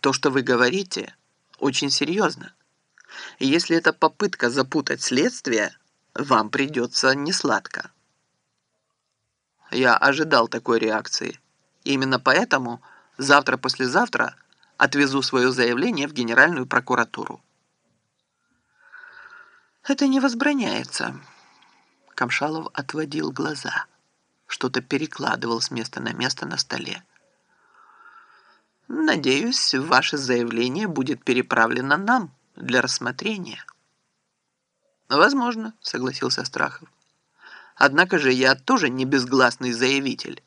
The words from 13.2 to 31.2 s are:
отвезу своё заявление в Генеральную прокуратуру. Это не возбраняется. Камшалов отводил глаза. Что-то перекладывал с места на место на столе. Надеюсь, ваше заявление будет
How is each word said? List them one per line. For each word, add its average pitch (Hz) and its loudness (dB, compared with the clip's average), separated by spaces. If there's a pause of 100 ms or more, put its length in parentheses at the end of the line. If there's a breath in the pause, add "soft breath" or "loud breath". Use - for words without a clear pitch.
отвезу 139 2
своё 127 2
заявление 127 0
в 151 -12
Генеральную 127 2
прокуратуру. 123 -2 (2500 loud breath)
Это 277 0
не 262 4
возбраняется. 247 -2 (960 soft breath)
Камшалов 151 -2
отводил 147 -6
глаза. 151 -6 (600)
Что-то 127 -4
перекладывал 123 -2
с - -6
места 117 -8
на - -6
место 127 -4
на 151 -8
столе. - -8 (1800 soft breath)
Надеюсь, 208 0
ваше 151 0
заявление 127 -2
будет 143 -4